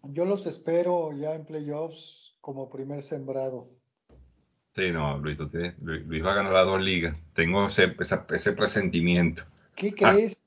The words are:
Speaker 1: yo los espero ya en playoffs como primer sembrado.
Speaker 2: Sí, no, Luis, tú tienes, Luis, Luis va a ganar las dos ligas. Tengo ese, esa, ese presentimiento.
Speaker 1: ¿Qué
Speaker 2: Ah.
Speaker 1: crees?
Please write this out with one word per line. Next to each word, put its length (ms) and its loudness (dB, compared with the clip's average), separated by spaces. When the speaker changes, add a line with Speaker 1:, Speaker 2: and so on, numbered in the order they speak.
Speaker 1:
yo 200 -2
los 220 0
espero 640 0
ya 220 -6
en 100 -10
playoffs 960 -10
como 300 -10
primer 320 -10
sembrado. 640 -6
Speaker 2:
Sí, 180 0
no, 260 -2
Luis, 180 -6
tú 120 -8
tienes, 320 -6
Luis, 260 -8
Luis 180 -4
va 80 2
a 40 2
ganar 160 0
las 140 8
dos 140 2
ligas. 360 0
Tengo 320 4
ese, 340 4
esa, 300 -2
ese 220 0
presentimiento. 920 2
Speaker 1:
¿Qué 280 -4
Speaker 2:
Ah. 120 8
Speaker 1:
crees? 320 4